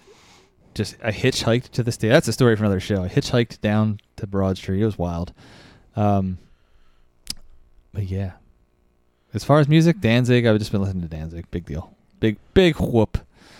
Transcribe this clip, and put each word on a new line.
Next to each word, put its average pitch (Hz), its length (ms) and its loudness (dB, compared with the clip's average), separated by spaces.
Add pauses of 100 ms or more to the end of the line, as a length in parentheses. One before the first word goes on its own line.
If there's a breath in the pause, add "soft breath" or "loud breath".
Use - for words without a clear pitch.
(760 soft breath)
just, - 280 -6
I 113 80 -2
hitchhiked 120 600 -2
to - 120 -4
the 117 100 -2
sta-, - 160 -4
that's 139 200 4
a 113 40 -2
story 117 240 4
for 101 60 -2
another 101 180 2
show. 98 220 -2
I 90 60 -4
hitchhiked - 520 -2
down 107 380 0 (180)
to - 100 -10
Broad 95 300 -2
Street. 95 240 -4
It 113 60 2
was 101 100 -4
wild. 87 360 -6 (640 soft breath)
Um, 98 420 0 (1500)
but, 101 120 -8
yeah. 95 280 -6 (1040)
As 107 100 -6
far 143 160 4
as 139 80 2
music, 160 320 4
Danzig, 120 460 2
I've 107 120 4
just 104 140 -4
been 104 80 0
listening 98 220 -4
to 85 60 -8
Danzig. 80 420 -12
Big 87 160 -8
deal. - 280 -12 (260)
Big, 110 180 0 (160)
big 180 220 4
whoop. 123 420 0 (420 soft breath)